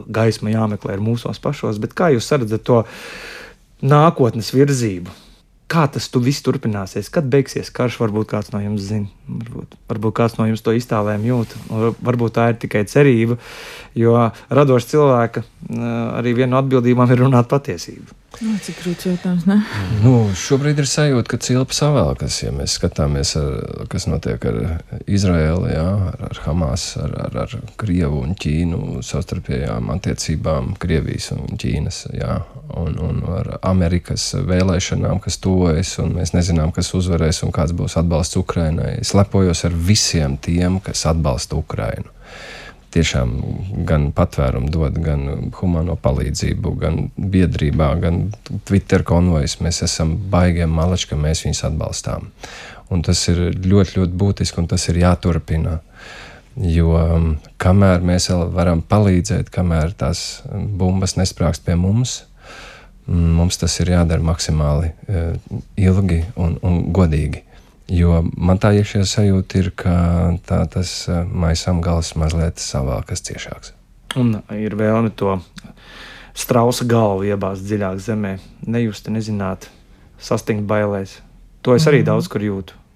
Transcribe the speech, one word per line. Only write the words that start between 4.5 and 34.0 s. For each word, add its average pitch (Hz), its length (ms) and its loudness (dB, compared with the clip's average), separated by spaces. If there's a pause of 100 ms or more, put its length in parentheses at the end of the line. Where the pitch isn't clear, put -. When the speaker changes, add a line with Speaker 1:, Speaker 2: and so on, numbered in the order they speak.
Speaker 1:
virzību? 120 560 2 (580)
Kā 160 160 2
tas 143 240 -4
tu - 80 0
viss 127 240 0
turpināsies? 107 720 -4
Kad 156 160 0
beigsies 135 400 0
karš? 123 320 -4
Varbūt 107 300 -2
kāds 107 180 -4
no 104 80 -6
jums 104 240 -4
zina. 101 240 -4 (200)
Varbūt, 120 580 -12
varbūt 110 340 -4
kāds 117 220 0
no 113 100 2
jums 110 160 -2
to 110 80 2
iztālēm 107 480 0
jūt. 117 320 0 (160)
Un 110 140 -2
var-, 113 160 0
varbūt 120 340 0
tā 117 160 2
ir 117 80 0
tikai 107 280 -2
cerība, 120 520 4 (540)
jo 117 240 4 (320)
radoša 131 420 4
cilvēka, 127 560 2
ā, 117 460 -8 (220)
arī 120 200 0
viena 123 220 2
no 135 80 2
atbildībām 123 500 4
ir 123 80 4
runāt 123 320 4
patiesību. - 640 -6 (180)
Speaker 2:
Nu, 220 200 -2
cik 180 240 -8
grūts 180 280 -4
jautājums, 180 380 0
ne? 196 120 4 (380)
Speaker 3:
Nu, 113 160 6 (200)
šobrīd 139 480 0
ir 139 80 2
sajūta, 139 400 2
ka 123 140 -4
cilpa 127 340 0
savelkas, 78 640 0
ja - 140 -6
mēs 69 240 -4
skatāmies, 73 580 -2
ar, - 520 -4
kas - 200 -6
notiek - 380 -4
ar 57 140 -2 (420)
Izraeli, 87 720 2
jā, 80 140 0 (160)
ar, 76 200 -4
ar - 180 -10
Hamas, 76 440 -2 (100)
ar, 78 220 -6
ar, - 180 -6
ar - 200 -6 (160)
Krievu 87 500 -2
un 78 160 -4
Ķīnu 85 640 -2
savstarpējām - 880 -6
attiecībām, 78 840 -4
Krievijas - 580 -4
un - 240 -8
Ķīnas, 71 540 -4
jā, - 260 -4 (360)
un, 80 240 -4
un 64 300 -2
ar - 240 -4 (100)
Amerikas 90 720 0